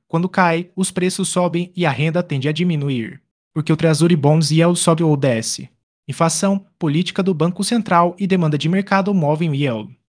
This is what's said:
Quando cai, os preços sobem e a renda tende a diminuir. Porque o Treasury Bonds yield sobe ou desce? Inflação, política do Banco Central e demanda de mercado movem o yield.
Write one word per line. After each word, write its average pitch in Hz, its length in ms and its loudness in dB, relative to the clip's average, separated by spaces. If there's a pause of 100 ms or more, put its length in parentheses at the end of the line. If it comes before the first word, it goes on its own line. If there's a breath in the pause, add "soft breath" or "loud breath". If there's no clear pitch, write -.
Quando 170 200 -2
cai, 175 480 0
os 185 160 -4
preços 185 380 -2
sobem 175 440 -2
e 175 120 -2
a 147 60 2
renda 156 320 0
tende 143 260 -4
a - 20 0
diminuir. 143 680 -2 (320)
Porque 156 180 -2
o 156 60 2
Treasury 165 400 4
Bonds 147 340 4
yield 165 260 4
sobe 165 260 0
ou 151 120 4
desce? 131 540 -2 (400)
Inflação, 196 560 0 (120)
política 170 460 -2
do 185 100 0
Banco 170 300 -2
Central 175 560 0
e 196 80 -2
demanda 165 300 2
de 151 100 -2
mercado 196 460 0
movem 156 360 0
o 143 60 -2
yield. 117 400 -4 (180)